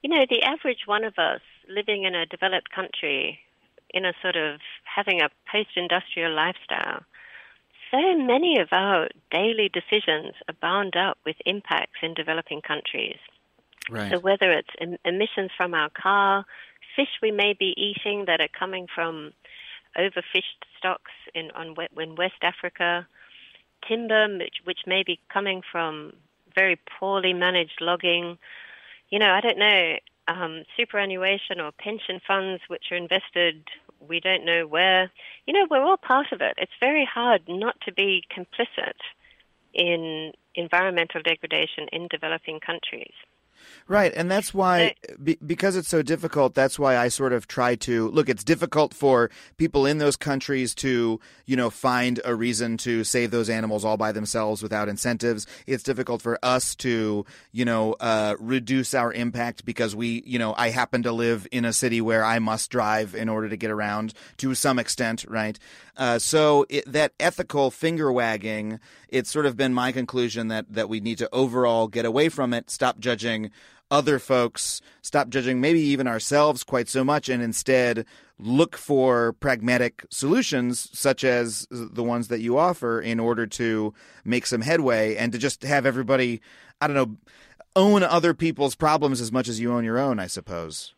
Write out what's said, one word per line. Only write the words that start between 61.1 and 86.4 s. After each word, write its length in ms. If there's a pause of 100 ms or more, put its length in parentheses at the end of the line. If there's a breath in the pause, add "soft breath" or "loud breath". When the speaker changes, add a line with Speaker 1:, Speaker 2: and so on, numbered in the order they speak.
Speaker 2:
live 400
in 140
a 80
city 260
where 240
I 160
must 320
drive 420
in 140
order 220
to 80
get 140
around 420 (240 loud breath)
to 180
some 240
extent, 480
right? 320 (380 loud breath)
Uh, 200
so 520
it, 200
that 300
ethical 520
finger 380
wagging, 720 (300 loud breath)
it's 200
sort 160
of 120
been 160
my 180
conclusion 560
that, 240
that 160
we 140
need 160
to 160
overall 560
get 160
away 240
from 240
it, 160
stop 300
judging 520 (400 soft breath)
other 280
folks, 640 (200 soft breath)
stop 280
judging 300
maybe 220
even 260
ourselves 560
quite 240
so 160
much, 240
and 140
instead 640 (320 soft breath)
look 400
for 560
pragmatic 800
solutions 840
such 300
as 480
the 320
ones 240
that 120
you 180
offer 440
in 180
order 280
to 440 (320 loud breath)
make 220
some 160
headway 540
and 180
to 60
just 240
have 240
everybody, 520 (400 loud breath)